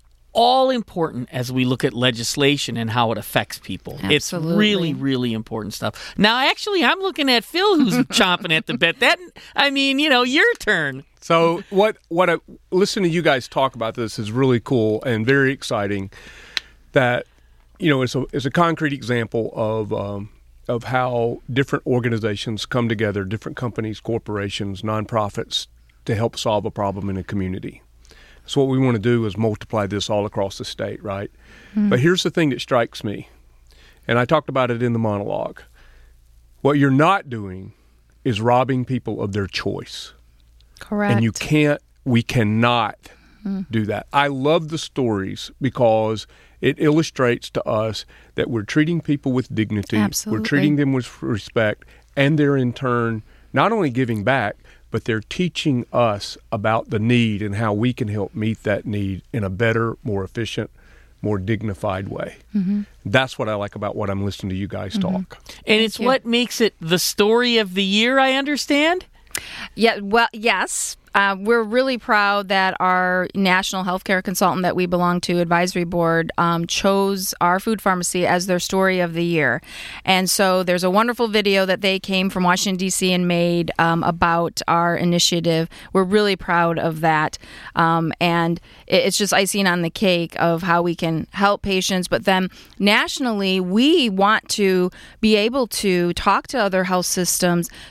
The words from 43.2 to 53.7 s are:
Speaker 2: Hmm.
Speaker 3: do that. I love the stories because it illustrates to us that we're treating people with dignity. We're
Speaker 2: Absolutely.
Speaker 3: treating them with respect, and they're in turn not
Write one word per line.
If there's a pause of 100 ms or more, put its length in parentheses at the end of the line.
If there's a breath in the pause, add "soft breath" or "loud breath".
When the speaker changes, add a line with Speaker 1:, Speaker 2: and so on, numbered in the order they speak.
Speaker 2:
Hmm. (100)
Speaker 3:
do
that.
I
love
the
stories (100)
because (340 soft breath)
it
illustrates
to
us (300 soft breath)
that
we're
treating
people
with
dignity.
We're
Speaker 2:
Absolutely.
Speaker 3:
treating
them
with
respect, (320 soft breath)
and
they're
in
turn (320 soft breath)
not